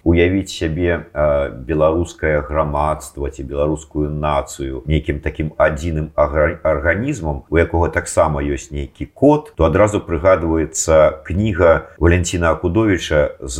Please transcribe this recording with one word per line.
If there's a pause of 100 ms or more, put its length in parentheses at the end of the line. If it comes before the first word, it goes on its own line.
уявіць
сябе,
а,
беларускае
грамадства
ці
беларускую
нацыю
нейкім
такім
адзіным
агра-,
арганізмам,
у
якога
таксама
ёсць
нейкі
код,
то
адразу
прыгадваецца
кніга
Валянціна
Акудовіча
з,